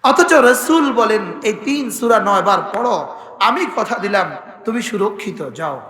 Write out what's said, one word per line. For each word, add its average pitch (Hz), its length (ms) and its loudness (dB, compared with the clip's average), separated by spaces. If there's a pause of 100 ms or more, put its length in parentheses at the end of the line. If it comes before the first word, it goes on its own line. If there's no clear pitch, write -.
অথচ 269 300 4
রাসূল 277 600 4
বলেন, 214 280 2 (220)
"এই 214 100 2
তিন 269 380 -4
সূরা 233 280 0
নয় 196 220 2
বার 190 180 2 (140)
পড়ো, 202 420 -2 (240)
আমি 262 260 2 (100)
কথা 226 220 -4
দিলাম 196 340 0 (340)
তুমি 226 160 -2
সুরক্ষিত, 202 680 -4
যাও।" 135 400 -8